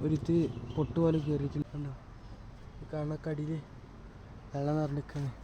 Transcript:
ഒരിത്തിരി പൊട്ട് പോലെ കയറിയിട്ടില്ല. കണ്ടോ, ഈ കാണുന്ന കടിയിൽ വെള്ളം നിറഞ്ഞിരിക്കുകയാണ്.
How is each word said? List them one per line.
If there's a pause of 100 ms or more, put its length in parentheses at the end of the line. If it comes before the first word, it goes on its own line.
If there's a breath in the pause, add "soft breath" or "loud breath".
ഒരിത്തിരി (340)
പൊട്ട്
പോലെ
കയറിയിട്ടില്ല.
കണ്ടോ, (880)
ഈ
കാണുന്ന (100)
കടിയിൽ (1000)
വെള്ളം
നിറഞ്ഞിരിക്കുകയാണ്. (120)